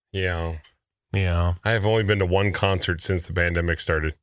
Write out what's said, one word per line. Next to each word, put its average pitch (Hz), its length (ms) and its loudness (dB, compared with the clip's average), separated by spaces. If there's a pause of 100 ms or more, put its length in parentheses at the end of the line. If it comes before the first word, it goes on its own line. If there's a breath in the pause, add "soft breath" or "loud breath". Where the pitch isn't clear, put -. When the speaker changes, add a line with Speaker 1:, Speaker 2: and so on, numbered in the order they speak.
(120)
Speaker 1:
Yeah. 85 440 -4 (580)
Speaker 2:
Yeah. 87 400 2 (100)
Speaker 1:
I 110 80 0
have 104 140 0
only 110 180 2
been 101 160 2
to 95 60 2
one 98 260 2
concert 92 500 0
since 90 240 -2
the - 60 -10
pandemic 85 480 0
started. 78 440 -2